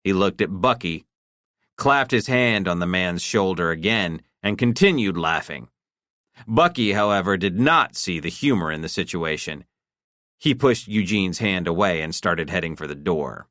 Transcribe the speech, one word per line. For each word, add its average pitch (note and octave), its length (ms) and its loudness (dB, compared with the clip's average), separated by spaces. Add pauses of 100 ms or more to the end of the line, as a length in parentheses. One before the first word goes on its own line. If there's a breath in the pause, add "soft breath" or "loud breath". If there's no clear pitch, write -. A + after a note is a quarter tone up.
He G2 100 0
looked F#2+ 280 2
at F#2 200 -2
Bucky, F2 440 0 (720)
clapped C#3 340 2
his B2 160 2
hand A#2+ 400 2
on F2 120 0
the F2 60 -2
man's F2+ 360 0
shoulder F2+ 500 0
again, E2+ 500 -2 (200)
and G2+ 160 -2
continued A#2+ 600 2
laughing. D#2+ 520 -4 (760 loud breath)
Bucky, B2 440 2
however, G2+ 460 2
did F#2 220 -2
not C#3+ 360 2
see F2 240 -4
the D#2 100 -6
humor G2 420 0
in D#2 100 -4
the D#2+ 80 -6
situation. D#2 760 -6 (760)
He D3+ 160 0
pushed B2+ 340 2
Eugene's G2 520 0
hand F#2+ 280 -2
away E2+ 340 0
and D#2+ 120 -6
started E2+ 360 -2
heading E2 260 -4
for D#2 100 -10
the D2 100 -8
door. C#2+ 560 -4